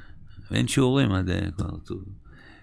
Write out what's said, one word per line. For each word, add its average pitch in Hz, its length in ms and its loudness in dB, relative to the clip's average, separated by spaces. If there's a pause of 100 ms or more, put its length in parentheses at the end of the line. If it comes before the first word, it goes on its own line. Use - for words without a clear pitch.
(520)
ואין 113 160 2
שיעורים 131 440 4
עד, 92 180 2
אה, 90 220 0
כבר 87 240 -4
עצוב. 92 280 -10 (600)